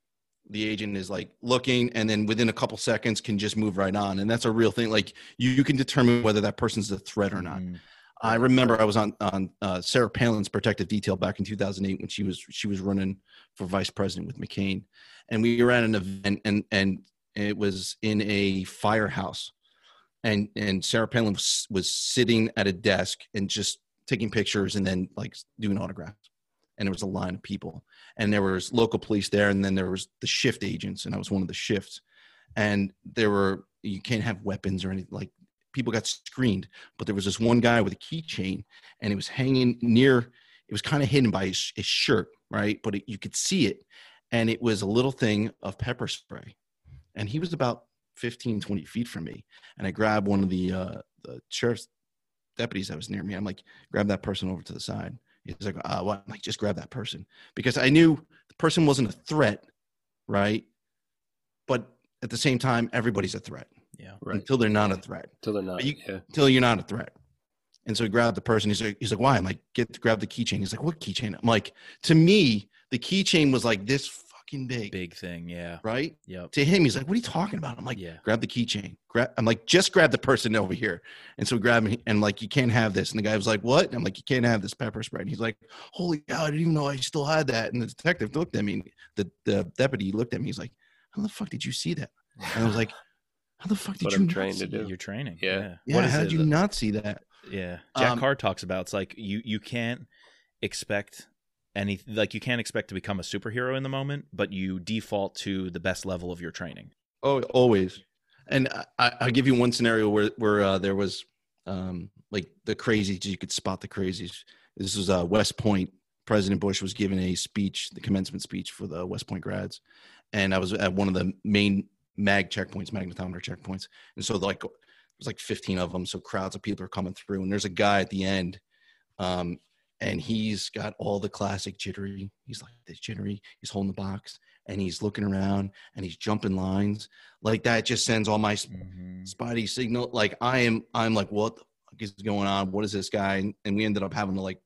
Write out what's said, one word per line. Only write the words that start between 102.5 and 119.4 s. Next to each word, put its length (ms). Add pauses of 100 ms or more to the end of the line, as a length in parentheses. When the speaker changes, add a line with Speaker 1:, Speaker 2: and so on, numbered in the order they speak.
Speaker 2:
expect 280
to 80
become 240
a 20
superhero 560
in 60
the 60
moment, 440
but 180
you 280
default 560
to 340
the 100
best 280
level 240
of 100
your 80
training. 400 (320)
Speaker 1:
Oh, 200 (120)
always. 500 (440)
And 220
I, 160 (120)
I, 140 (100)
I'll 80
give 160
you 80
one 180
scenario 380
where, 300
where, 240
uh, 160
there 160
was, 280 (440)
um, 420 (220)
like, 180 (140)
the 120
crazies, 500
you 120
could 140
spot 280
the 80
crazies. 560 (320)
This 220
was, 140
uh, 120
West 320
Point. 380 (320)
President 340
Bush 220
was 140
giving 240
a 160
speech, 560
the 100
commencement 400
speech 300
for 160
the 180
West 220
Point 160